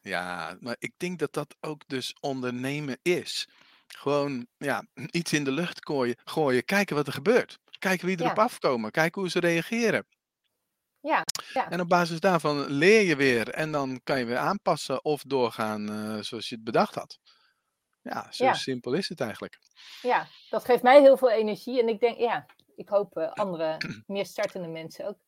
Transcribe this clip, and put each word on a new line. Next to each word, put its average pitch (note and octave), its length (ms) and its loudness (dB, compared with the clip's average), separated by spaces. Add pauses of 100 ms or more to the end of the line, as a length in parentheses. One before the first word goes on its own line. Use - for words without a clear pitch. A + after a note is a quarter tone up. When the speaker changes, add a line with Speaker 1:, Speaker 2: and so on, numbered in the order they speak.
Speaker 1:
Ja, F2+ 600 -8
maar A#2+ 180 -8
ik - 180 -10
denk F3+ 220 -8
dat D3 140 -4
dat - 280 -8
ook D3+ 260 -10
dus C3 340 -8
ondernemen C3 840 -6
is. - 460 -4 (380)
Gewoon, C#3+ 600 -4 (100)
ja, B2+ 280 -4 (260)
iets E3+ 220 -4
in D3+ 120 0
de C3+ 60 -2
lucht D#3+ 360 -4
gooien, B2+ 380 -2
gooien, C3 400 0
kijken G3 320 0
wat C#3+ 100 0
er C3+ 60 -8
gebeurt. F#3 460 0 (200)
Kijken F3+ 280 -2
wie F#3 100 0
er E3 80 -4
Speaker 2:
Ja. G#3+ 60 2
Speaker 1:
op F#3 80 -2
afkomen, C3+ 520 2
kijken E3 300 0
hoe F#3 100 -2
ze F3+ 100 0
reageren. E3+ 680 0 (920)
Speaker 2:
Ja, C4+ 240 0 (280)
ja. A#3+ 180 -4
Speaker 1:
En F3 100 -4
op F3 80 -4
basis F3 320 2
daarvan D3+ 460 0
leer F3 360 6
je E3+ 140 2
weer B2 320 2
en D#3 240 -4
dan C3 320 -4
kan C#3+ 140 0
je B2+ 60 -2
weer A#2 120 -2
aanpassen D3 680 -2
of D3+ 180 0
doorgaan, A2 680 -2
eh, G#2+ 340 -6
zoals G#2+ 260 -10
je - 60 -8
het A2+ 100 -14
bedacht C#3 300 2
had. - 240 -10 (840)
Ja, - 280 -8
zo - 140 -4
Speaker 2:
Ja. B3 100 4
Speaker 1:
simpel B2+ 380 -4
is F#3 160 -2
het F3 120 -10
eigenlijk. G2+ 380 -8 (440)
Speaker 2:
Ja, A#3+ 240 0 (240)
dat A3 140 -4
geeft A#3+ 180 4
mij C4 180 12
heel C4+ 160 12
veel B3+ 140 4
energie A3 500 0
en A3+ 80 4
ik A3 120 -2
denk, A#3 180 2
ja, A3 280 -2 (300)
ik E3+ 120 -14
hoop, G3+ 280 0
eh, - 160 -4
andere E3 460 -2
Speaker 1:
<clears throat> - 280 -10
Speaker 2:
meer G3 200 -6
startende G3 420 -6
mensen D#3+ 400 -12
ook. G#3 80 -10 (120)